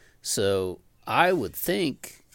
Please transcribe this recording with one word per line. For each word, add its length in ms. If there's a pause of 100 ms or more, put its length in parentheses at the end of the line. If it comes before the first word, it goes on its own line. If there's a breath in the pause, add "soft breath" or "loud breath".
(200 soft breath)
So 600 (260)
I 260
would 220
think, 720 (100)